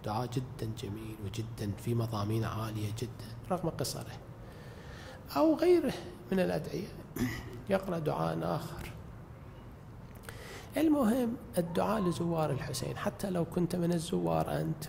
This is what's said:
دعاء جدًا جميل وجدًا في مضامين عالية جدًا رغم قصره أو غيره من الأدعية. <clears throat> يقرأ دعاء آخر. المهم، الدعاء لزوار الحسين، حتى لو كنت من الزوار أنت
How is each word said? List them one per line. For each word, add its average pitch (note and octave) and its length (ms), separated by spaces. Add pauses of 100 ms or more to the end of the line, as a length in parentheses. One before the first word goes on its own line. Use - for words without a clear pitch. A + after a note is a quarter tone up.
دعاء A2 200
جدًا A#2+ 520
جميل A2 380 (100)
وجدًا G#2 520
في A#2+ 160
مضامين A2+ 500
عالية G#2+ 560
جدًا - 520
رغم E3+ 180
قصره - 500 (1200)
أو D4+ 180
غيره E4 380 (380)
من F#3+ 80
الأدعية. F3 480 (460)
<clears throat> - 360
يقرأ F#3+ 300
دعاء E3 560
آخر. - 400 (1800)
المهم، C4 580 (220)
الدعاء F#3 440
لزوار E3+ 500
الحسين، - 460
حتى - 320
لو F3 160
كنت E3+ 300
من E3+ 180
الزوار D#3+ 680
أنت D#3+ 280